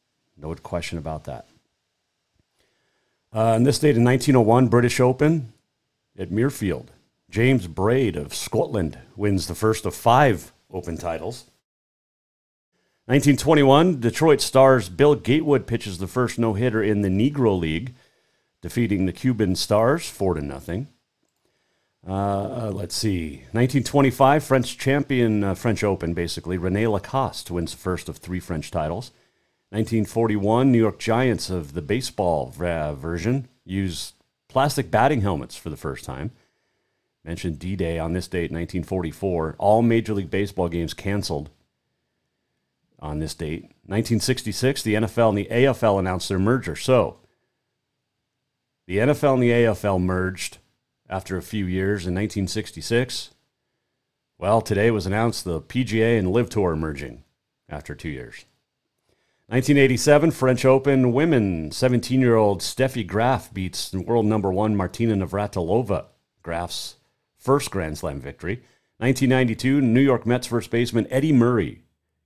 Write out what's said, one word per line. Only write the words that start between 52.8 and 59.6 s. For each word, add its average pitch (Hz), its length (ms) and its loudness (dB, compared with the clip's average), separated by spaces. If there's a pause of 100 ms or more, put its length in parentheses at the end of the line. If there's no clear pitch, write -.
Well, 104 240 2
today 110 300 2
was 101 160 -2
announced 110 380 -2
the 82 160 -6
P 123 240 -4
G 110 180 0
A 117 160 4
and 92 140 0
live 117 180 0
Tour 92 240 0
merging 71 480 -8 (460)
after 73 260 -14
two - 160 -10
years. - 360 -14 (1000)
Nineteen 131 300 2